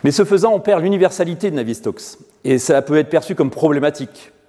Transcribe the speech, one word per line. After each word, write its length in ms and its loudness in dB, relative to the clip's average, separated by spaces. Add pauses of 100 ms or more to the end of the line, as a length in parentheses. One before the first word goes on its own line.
Mais 60 4
ce 160 2
faisant, 260 2
on 80 0
perd 220 0
l'universalité 680 0
de 60 -6
Navier-Stokes, 640 -8 (260)
et 140 2
ça 240 2
peut 160 2
être 100 0
perçu 260 -2
comme 140 0
problématique. 840 -2 (160)